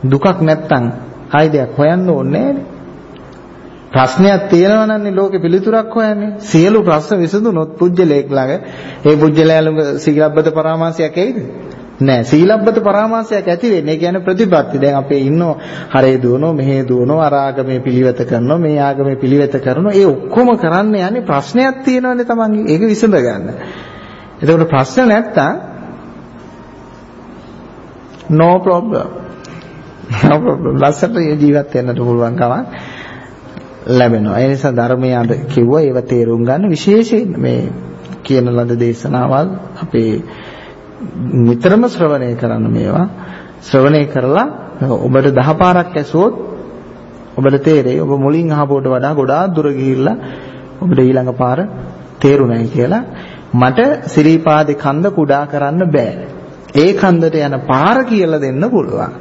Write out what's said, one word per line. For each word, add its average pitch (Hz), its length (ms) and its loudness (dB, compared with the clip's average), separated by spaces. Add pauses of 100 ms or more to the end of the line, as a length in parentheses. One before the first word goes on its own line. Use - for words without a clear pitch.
දුකක් 139 360 2
නැත්තම් 156 460 0 (440)
ආයි 156 220 2
දෙයක් 131 220 -2
හොයන්න 175 360 2
ඕනේ 143 320 0
නෑනේ. 277 240 -4 (1200)
ප්‍රශ්නයක් 180 580 2
තියෙනවා 202 420 4
නන්නේ 208 280 -2
ලෝකේ 190 240 0
පිළිතුරක් 202 540 0
හොයන්නේ. 214 440 -2
සියලු 190 460 4
ප්‍රශ්න 160 340 0
විසඳුනොත් 170 580 -2
පුජ්‍යලයක් 175 540 2
ළඟ 139 320 -2 (400)
ඒ 151 160 6
පුජ්‍යලයා 160 440 4
ළඟ 156 200 0 (160)
සීලබ්බත 151 540 2
පරාමාසයක් 160 680 -2
ඇයිද? 233 200 -2 (600)
නෑ. 131 260 2
සීලබ්බත 202 560 4
පරාමාසයක් 208 680 0
ඇති 175 220 -2
වෙන්නේ. 160 240 0
ඒ 160 40 -2
කියන්නේ 175 240 -2
ප්‍රතිපත්ති. 180 580 0
දැන් 139 160 2
අපේ 139 240 0
ඉන්නෝ 156 340 0 (340)
හරේ 131 300 4
දුවනෝ, 131 360 0
මෙහේ 135 300 0
දුවනෝ, 123 360 0
අර 147 160 2
ආගමේ 135 440 -2
පිළිවෙත 127 440 0
කරනෝ, 123 340 0
මේ 151 220 0
ආගමේ 139 360 0
පිළිවෙත 139 420 0
කරනෝ. 156 340 0
ඒ 196 140 4
ඔක්කොම 214 500 2
කරන්න 190 420 0
යන්නේ 202 240 -2
ප්‍රශ්නයක් 233 600 -2
තියෙනවනේ 254 420 0
තමන්ගේ. 220 420 -2
ඒක 160 160 2
විසඳ 214 320 2
ගන්න. 113 300 0 (920)
එතකොට 160 320 2
ප්‍රශ්න 160 400 2
නැත්තම් 208 460 2 (2750)
no 160 300 4
problem. 185 500 0 (1120)
No 147 160 4
problem. 156 400 -2
ලස්සට 147 380 0
ජීවත් 147 560 2
වෙන්නට 123 280 -2
පුළුවන්කම 120 540 0 (1300)
ලැබෙනවා. 113 560 2
ඒ 131 80 2
නිසා 135 240 -2
ධර්මය 123 420 0
අද 120 180 0 (140)
කිව්වා 131 360 2
ඒව 131 220 0
තේරුම් 117 400 0
ගන්න. 151 260 0
විශේෂයෙන් 214 680 2
මේ 123 340 -2 (500)
කියන 127 280 0
ලද 120 280 0
දේශනාවල් 131 760 -2 (280)
අපේ 113 460 -2 (1160)
නිතරම 123 440 4
ශ්‍රවණය 147 500 -2
කරන්න 113 340 -2
මේවා. 113 380 0 (520)
ශ්‍රවණය 143 460 2
කරලා 143 400 0 (520)
ඔබට 135 340 2
දහ 131 220 2
පාරක් 180 420 2
ඇසුවොත් 160 380 0 (1000)
ඔබට 135 260 2
තේරෙයි. 143 400 2
ඔබ 147 160 -2
මුලින් 151 360 0
අහපුවට 143 360 0
වඩා 131 260 0
ගොඩාක් 151 400 0
දුර 156 160 0
ගිහිල්ලා 135 460 0 (640)
ඔබට 175 220 0
ඊළඟ 127 340 2
පාර 127 260 -2 (580)
තේරුණයි 123 500 2
කියලා. 165 360 -2 (480)
මට 127 280 2 (260)
සිරිපාදේ 156 720 2
කන්ද 143 360 -2
කුඩා 147 340 0
කරන්න 151 460 -2
බෑ. 120 220 0 (580)
ඒ 160 220 4
කන්දට 170 440 2
යන 143 240 -2
පාර 160 420 2
කියලා 180 380 0
දෙන්න 135 240 -2
පුළුවන්. 147 560 -2